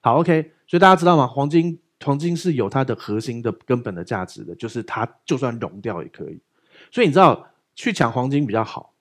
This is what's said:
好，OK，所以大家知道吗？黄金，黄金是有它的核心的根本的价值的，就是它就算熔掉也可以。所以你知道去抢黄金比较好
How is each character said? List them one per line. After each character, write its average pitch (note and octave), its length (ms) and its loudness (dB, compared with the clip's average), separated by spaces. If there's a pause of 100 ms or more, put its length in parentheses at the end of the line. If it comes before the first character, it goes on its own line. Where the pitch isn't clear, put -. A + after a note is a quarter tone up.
好， A#2+ 160 2
OK， D#3+ 360 0 (140)
所 - 100 -4
以 - 20 2
大 F#3+ 80 6
家 F#3+ 80 10
知 E3+ 120 0
道 F3 100 6
吗？ C3+ 100 4
黄 C#3 220 -2
金， E3 300 2 (260)
黄 C#3 140 0
金 E3+ 180 -2
是 E3+ 180 -2
有 A2 140 0
它 C3+ 160 0
的 B2 120 -4
核 G#2 220 -6
心 A#2 220 -8
的 A2+ 100 -4 (140)
根 B2 180 -2
本 G#2 120 -10
的 F2 100 -10
价 F#2 220 -6
值 - 180 -18
的， E2+ 120 -14
就 A#2 120 -10
是 A2 140 -8
它 A2 260 -6 (160)
就 - 140 -2
算 B2 200 -4
熔 G2+ 220 -12
掉 F#2+ 220 -10
也 - 60 -14
可 D2 200 -16
以。 D#2+ 120 -18 (500)
所 A#3+ 140 0
以 - 20 4
你 D3 60 2
知 F3+ 80 4
道 C#3+ 260 6 (300)
去 A#3+ 160 -4
抢 A#2+ 180 0
黄 B2+ 180 -4
金 C#3+ 160 0
比 G#2+ 80 -6
较 A2 120 0
好 - 360 -14